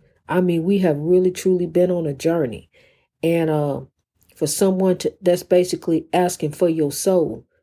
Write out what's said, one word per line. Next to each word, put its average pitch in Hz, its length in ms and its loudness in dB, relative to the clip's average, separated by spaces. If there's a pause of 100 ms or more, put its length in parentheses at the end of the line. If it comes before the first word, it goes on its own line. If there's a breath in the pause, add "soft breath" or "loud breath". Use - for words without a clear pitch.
(280)
I 175 140 0
mean, 170 220 0
we 196 140 2
have 160 200 2
really 180 320 2
truly 180 360 0
been 175 240 2
on 175 160 -4
a 143 60 -4
journey. 139 580 -4 (520 soft breath)
And, 165 260 0
uh, 147 320 -2 (560)
for 156 100 -2
someone 185 520 0
to, - 240 -6
that's 175 200 2
basically 180 680 0
asking 180 400 -2
for 175 160 0
your 156 240 -2
soul. 180 540 0 (160)